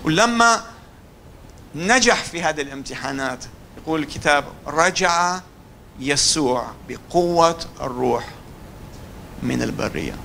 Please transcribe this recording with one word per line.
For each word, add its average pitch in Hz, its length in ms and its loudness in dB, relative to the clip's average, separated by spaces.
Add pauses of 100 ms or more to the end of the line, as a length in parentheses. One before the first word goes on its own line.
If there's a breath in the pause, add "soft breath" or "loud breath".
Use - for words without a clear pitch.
ولما 233 600 4 (1120)
نجح 220 480 4
في 170 180 -8
هذه 156 200 0
الامتحانات، 135 840 -6 (320)
يقول 156 220 -2
الكتاب: 143 460 2 (220)
"رجع 175 720 2 (600)
يسوع 131 720 0 (180)
بقوة 170 720 2 (220)
الروح 123 460 -2 (1160)
من 123 180 -2
البرية". 82 640 -4